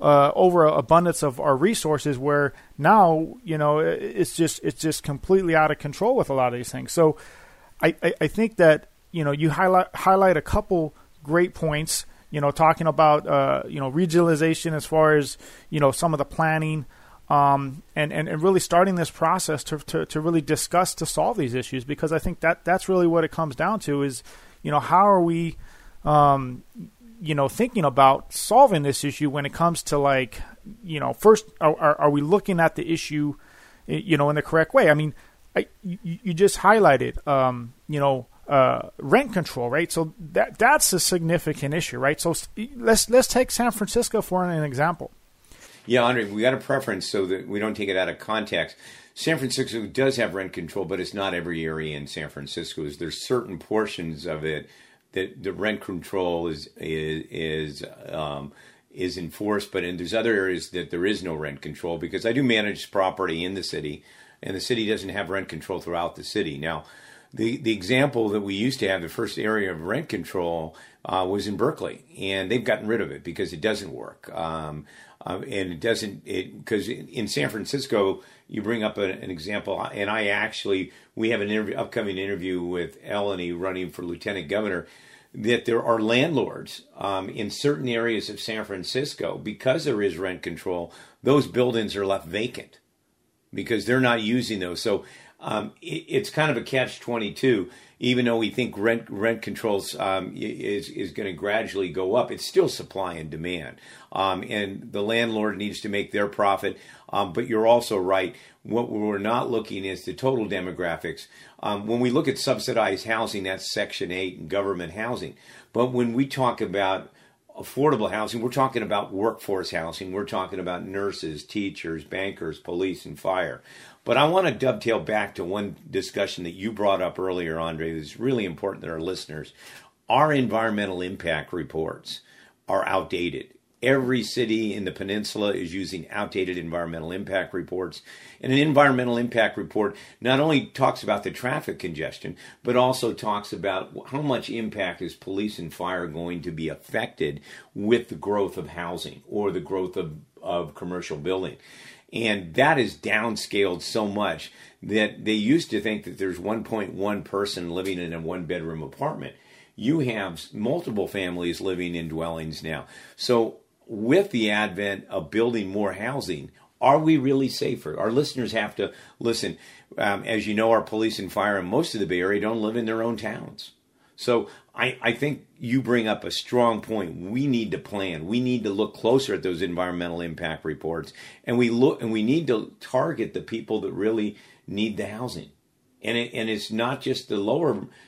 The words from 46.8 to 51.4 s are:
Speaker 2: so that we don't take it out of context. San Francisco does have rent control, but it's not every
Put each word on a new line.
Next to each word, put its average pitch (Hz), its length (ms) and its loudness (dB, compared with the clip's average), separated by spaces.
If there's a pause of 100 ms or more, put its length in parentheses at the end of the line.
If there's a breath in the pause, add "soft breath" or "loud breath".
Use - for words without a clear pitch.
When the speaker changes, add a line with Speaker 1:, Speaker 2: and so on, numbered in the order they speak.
Speaker 2:
so 98 200 0
that 92 200 -2
we 101 120 -4
don't 107 160 -2
take 104 160 -4
it 92 60 0
out 90 120 2
of 82 100 -6
context. 101 560 -2 (400 loud breath)
San 160 220 0
Francisco 123 500 -4
does 131 300 2
have 110 180 0
rent 95 200 -6
control, 87 320 -6
but 92 120 -4
it's 90 140 -6
not 98 220 -2
every 82 280 -4